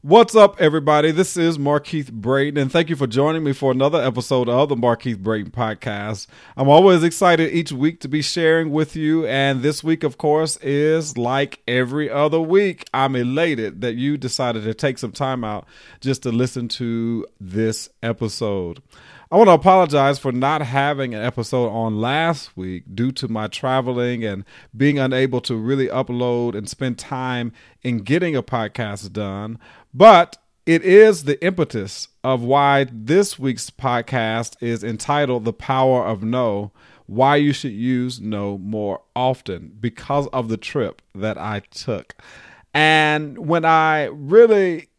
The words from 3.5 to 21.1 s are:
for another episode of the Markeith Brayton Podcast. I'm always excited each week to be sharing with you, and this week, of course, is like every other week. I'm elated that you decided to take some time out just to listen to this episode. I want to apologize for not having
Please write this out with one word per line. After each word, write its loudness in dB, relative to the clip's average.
for 0
another 2
episode 0
of 2
the -2
Markeith -2
Brayton -4
Podcast. -8
I'm 0
always 8
excited 2
each -2
week -2
to -12
be -2
sharing 0
with -2
you, 0
and 0
this -2
week, -2
of -4
course, 0
is -2
like -4
every -2
other 0
week. 0
I'm 0
elated -2
that -4
you -2
decided -6
to -4
take -4
some -10
time -6
out -8
just -4
to -4
listen -2
to -6
this -4
episode. -6
I -2
want 8
to 10
apologize 4
for -4
not -2
having -2